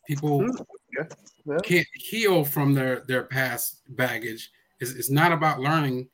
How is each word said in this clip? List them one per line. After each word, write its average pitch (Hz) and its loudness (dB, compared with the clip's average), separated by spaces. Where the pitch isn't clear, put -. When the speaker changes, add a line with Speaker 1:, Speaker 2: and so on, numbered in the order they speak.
Speaker 1:
People 147 0
Speaker 2:
Hmm. 247 0
Yeah. 147 -4
Yeah. 147 -2
Speaker 1:
can't 175 2
heal 202 2
from 143 2
their, 131 0
their 127 -2
past 131 -4
baggage. 113 -4
It's, 120 -6
it's 123 -6
not 156 6
about 156 2
learning. 135 0